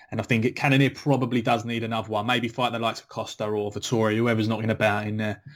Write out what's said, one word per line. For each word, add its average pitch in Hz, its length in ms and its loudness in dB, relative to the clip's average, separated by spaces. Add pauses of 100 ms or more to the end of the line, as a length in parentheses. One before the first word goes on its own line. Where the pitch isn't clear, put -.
(120)
And 110 80 -4
I 110 40 -2
think 113 200 2
it, 123 120 0
Cannonier 139 340 4
probably 127 500 0
does 117 240 0
need 117 200 -4
another 110 240 -4
one. 107 180 -2
Maybe 120 220 0
fight 117 240 -2
the 113 80 -2
likes 113 180 0
of - 100 -20
Costa 110 380 -6
or 104 240 -2
Vettori, 110 460 2
whoever's 113 320 2
knocking 110 220 0
about 104 360 2
in 107 120 -4
there 107 220 -4 (160)